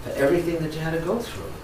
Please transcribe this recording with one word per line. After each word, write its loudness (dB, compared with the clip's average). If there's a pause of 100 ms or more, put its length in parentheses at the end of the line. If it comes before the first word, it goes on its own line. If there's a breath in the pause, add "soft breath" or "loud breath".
for -8
everything 4
that -2
you -4
had -2
to 0
go 0
through. -8 (120)